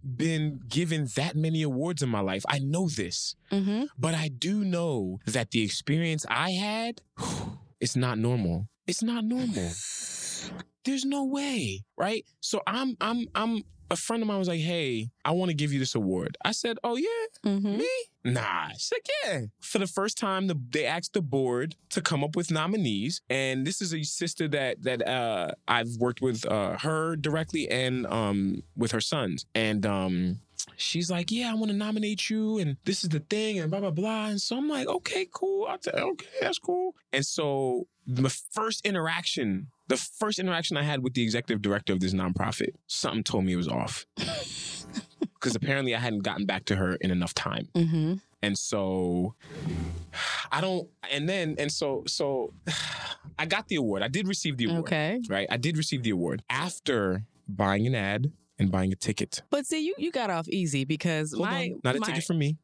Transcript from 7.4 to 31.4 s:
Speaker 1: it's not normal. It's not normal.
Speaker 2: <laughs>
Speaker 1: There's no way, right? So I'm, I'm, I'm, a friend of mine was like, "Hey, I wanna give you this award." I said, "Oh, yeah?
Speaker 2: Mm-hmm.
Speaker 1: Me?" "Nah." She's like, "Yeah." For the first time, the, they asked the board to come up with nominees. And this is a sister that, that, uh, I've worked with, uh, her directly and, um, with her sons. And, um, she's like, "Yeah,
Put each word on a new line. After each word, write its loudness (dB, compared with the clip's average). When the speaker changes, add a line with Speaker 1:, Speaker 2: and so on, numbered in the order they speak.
Speaker 1:
it's 0
not 2
normal. 2
It's -2
not 0
normal. 0
Speaker 2:
<laughs> -10
Speaker 1:
There's 0
no 0
way, 0
right? 0
So -2
I'm, 0
I'm, 2
I'm, 2
a 2
friend 0
of 2
mine 2
was 2
like, 0
"Hey, 0
I 2
wanna 4
give 2
you 2
this 0
award." 0
I 2
said, -2
"Oh, 0
yeah? 0
Speaker 2:
Mm-hmm. 2
Speaker 1:
Me?" 0
"Nah." 0
She's -4
like, -4
"Yeah." -2
For -2
the 2
first -2
time, 0
the, 0
they 0
asked -2
the 2
board 0
to -2
come 0
up -2
with -2
nominees. 0
And 0
this -4
is -2
a -2
sister -2
that, -2
that, 0
uh, 0
I've 2
worked 0
with, 0
uh, 2
her 0
directly 0
and, 2
um, 2
with 2
her 2
sons. -2
And, 2
um, 2
she's -2
like, -2
"Yeah, 0